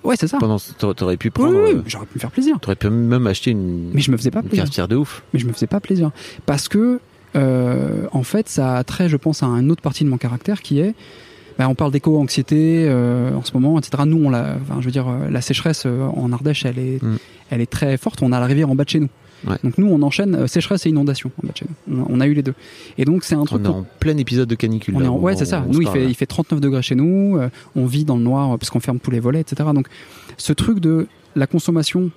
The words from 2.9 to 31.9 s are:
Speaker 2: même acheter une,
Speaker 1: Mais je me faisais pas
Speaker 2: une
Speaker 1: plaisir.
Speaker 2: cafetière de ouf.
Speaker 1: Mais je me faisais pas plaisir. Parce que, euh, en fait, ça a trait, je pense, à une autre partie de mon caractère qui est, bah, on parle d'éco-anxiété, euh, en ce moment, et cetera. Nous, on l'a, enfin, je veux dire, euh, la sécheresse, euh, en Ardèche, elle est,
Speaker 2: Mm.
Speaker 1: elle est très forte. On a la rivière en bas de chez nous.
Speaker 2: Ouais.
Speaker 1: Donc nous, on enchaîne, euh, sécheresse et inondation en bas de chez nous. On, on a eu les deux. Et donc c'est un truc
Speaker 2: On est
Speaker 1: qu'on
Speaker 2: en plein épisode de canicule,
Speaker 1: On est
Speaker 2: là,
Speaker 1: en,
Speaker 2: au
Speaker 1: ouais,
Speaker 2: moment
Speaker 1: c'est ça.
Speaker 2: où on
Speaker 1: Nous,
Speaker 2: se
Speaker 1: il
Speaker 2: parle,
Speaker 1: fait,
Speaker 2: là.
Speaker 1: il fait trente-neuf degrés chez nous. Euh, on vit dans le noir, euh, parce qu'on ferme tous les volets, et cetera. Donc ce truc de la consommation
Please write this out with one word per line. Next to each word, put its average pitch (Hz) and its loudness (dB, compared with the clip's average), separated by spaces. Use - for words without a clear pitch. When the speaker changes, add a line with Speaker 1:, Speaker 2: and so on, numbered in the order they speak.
Speaker 2:
même 117 2
acheter 98 0
une, 87 -4
Speaker 1:
Mais 143 2
je 135 0
me 127 4
faisais 120 0
pas 208 -4
Speaker 2:
une 240 -6
Speaker 1:
plaisir. 202 0
Speaker 2:
cafetière 95 -4
de 110 2
ouf. - -4
Speaker 1:
Mais 143 0
je 117 -2
me 120 -2
faisais 113 -2
pas 196 -2
plaisir. 170 0
Parce 143 -2
que, 240 2
euh, 127 0
en 135 0
fait, 214 -2
ça 131 0
a 123 0
trait, - -2
je 151 2
pense, 151 0
à 139 0
une 123 2
autre 165 0
partie 147 -2
de 147 2
mon 131 0
caractère 123 -4
qui 143 0
est, 208 0
bah, 131 2
on 135 2
parle 143 0
d'éco-anxiété, 156 2
euh, 123 2
en 131 -4
ce - -8
moment, 143 4
et 143 0
cetera. 143 -2
Nous, 156 4
on 139 4
l'a, 139 0
enfin, 139 -6
je 127 -2
veux 127 -2
dire, 127 -2
euh, 131 -2
la 127 -2
sécheresse, - -2
euh, 131 0
en 123 -2
Ardèche, 139 -2
elle 123 -2
est, 127 -4
Speaker 2:
Mm. 110 0
Speaker 1:
elle 120 -2
est 117 -2
très 135 0
forte. - -4
On 127 2
a 123 2
la 123 2
rivière 143 2
en 131 2
bas 143 2
de - -8
chez 156 0
nous. 143 0
Speaker 2:
Ouais. 95 0
Speaker 1:
Donc 123 0
nous, 196 4
on 160 4
enchaîne, 180 2
euh, 131 0
sécheresse 175 0
et 165 2
inondation 143 0
en - -6
bas - -8
de - -12
chez - -10
nous. 127 -2
On, 123 0
on 127 4
a 135 4
eu 147 4
les 147 0
deux. 135 -2
Et 131 2
donc 165 2
c'est - 0
un 147 2
truc 110 -2
Speaker 2:
On - -
est 98 2
Speaker 1:
qu'on 95 -2
Speaker 2:
en 92 -10
plein 156 2
épisode 123 0
de 117 2
canicule, 110 -2
Speaker 1:
On - 2
est 131 2
Speaker 2:
là, 127 2
Speaker 1:
en, - 0
Speaker 2:
au - 0
Speaker 1:
ouais, 185 2
Speaker 2:
moment 190 -2
Speaker 1:
c'est 147 0
ça. 180 -2
Speaker 2:
où 127 -2
on - -4
Speaker 1:
Nous, 127 2
Speaker 2:
se 165 4
Speaker 1:
il 170 4
Speaker 2:
parle, 101 0
Speaker 1:
fait, 131 2
Speaker 2:
là. 127 2
Speaker 1:
il 120 0
fait 135 -2
trente-neuf 160 -2
degrés 135 0
chez 135 -2
nous. 185 2
Euh, 127 0
on 127 0
vit 143 0
dans 139 0
le 117 2
noir, 131 2
euh, 117 0
parce - -8
qu'on 139 -2
ferme 123 -2
tous - -4
les 120 0
volets, 127 0
et 160 -2
cetera. 151 -2
Donc 143 0
ce - -4
truc 214 0
de 160 2
la 135 0
consommation 170 0